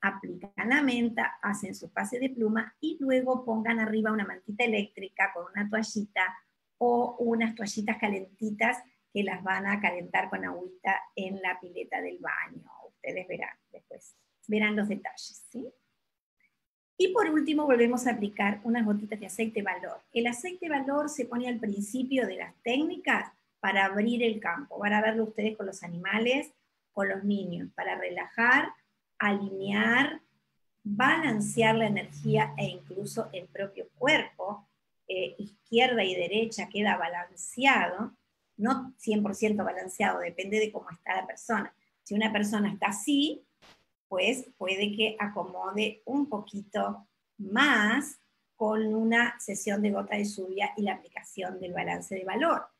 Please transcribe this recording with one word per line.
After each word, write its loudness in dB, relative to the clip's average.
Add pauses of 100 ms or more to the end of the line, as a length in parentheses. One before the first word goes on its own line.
Aplican -4
la 4
menta, 2
hacen -2
su -14
pase -4
de 0
pluma 0
y -2
luego 2
pongan 0
arriba 2
una 0
mantita -4
eléctrica -2
con -8
una -2
toallita -2 (440)
o 2
unas 2
toallitas -4
calentitas -2 (340)
que -2
las -4
van 0
a 0
calentar -2
con -6
agüita -4 (140)
en -6
la -2
pileta -8
del -8
baño. -8 (180)
Ustedes -10
verán -8 (140)
después, -20 (320)
verán 2
los 0
detalles, -8
¿sí? -10 (1300)
Y 4
por 4
último 2
volvemos 6
a 2
aplicar 0
unas 2
gotitas 0
de -12
aceite -2
Valor. -4 (120)
El 2
aceite -6
Valor 0
se -4
pone -4
al -2
principio 0
de -6
las -10
técnicas 0 (280)
para 4
abrir 2
el 2
campo. -6
Van 0
a 4
verlo 2
ustedes -2
con -6
los -10
animales, 0 (400)
con 0
los -2
niños -2
para -4
relajar, 2 (500)
alinear, 2 (640)
balancear 4
la 2
energía 0
e -2
incluso -6
el -10
propio -10 (100)
cuerpo, 0 (420)
eh, -4
izquierda 2
y 0
derecha -2
queda 2
balanceado, 0 (440)
no 0
cien 2
por -2
ciento 2
balanceado, -2
depende -2
de 0
cómo -10
está -6
la -2
persona. -4 (280)
Si -8
una 2
persona 2
está 0
así, 0 (640)
pues 0 (120)
puede -2
que 0
acomode -4
un 0
poquito -4 (320)
más 4 (380)
con 2
una 4
sesión -2
de 4
gota -2
de 0
lluvia -4
y -2
la 0
aplicación -10
del -8
balance -4
de -6
valor. 2 (140)